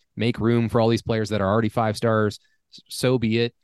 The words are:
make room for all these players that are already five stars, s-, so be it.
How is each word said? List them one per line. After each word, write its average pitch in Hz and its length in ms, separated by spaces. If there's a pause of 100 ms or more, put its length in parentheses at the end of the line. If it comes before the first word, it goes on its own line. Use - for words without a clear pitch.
(160)
make 113 240
room 117 280
for 120 120
all 113 80
these 117 140
players 110 260
that 104 120
are 95 80
already 110 200
five 110 280
stars, 110 440 (320)
s-, - 160
so 127 300
be 110 200
it. 117 260